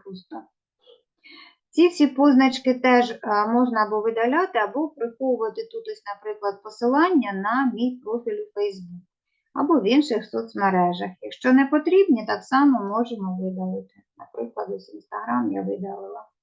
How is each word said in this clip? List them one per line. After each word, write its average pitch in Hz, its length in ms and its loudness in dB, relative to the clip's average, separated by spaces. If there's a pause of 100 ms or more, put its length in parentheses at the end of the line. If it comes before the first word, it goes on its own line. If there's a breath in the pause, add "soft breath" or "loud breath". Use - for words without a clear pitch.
пусто. 196 380 -16 (1300 loud breath)
Ці 349 180 4
всі 294 180 2
позначки 262 680 4
теж, 240 480 2
а, 208 240 0
можна 226 400 0
або 214 140 -2
видаляти, 240 580 0
або 220 300 -2
приховувати 226 760 -4 (100)
тут 226 200 -12
ось, - 100 -20 (120)
наприклад, 202 480 -8
посилання 254 720 2
на 220 420 -2
мій 247 300 -4
профіль 214 360 -6
у 208 200 -8
Facebook 185 400 -10 (540)
або 285 260 2
в 190 80 0
інших 254 360 2
соцмережах. 190 840 -2 (100)
Якщо - 320 -2
не 269 140 6
потрібні, 302 600 2
так 202 160 -4
само 262 420 4
можемо 202 560 -4
видалити. 185 540 -6 (240)
Наприклад, - 520 -10
ось - 240 -12
Instagram - 580 -4
я 98 100 -4
видалила. 196 640 -8 (160)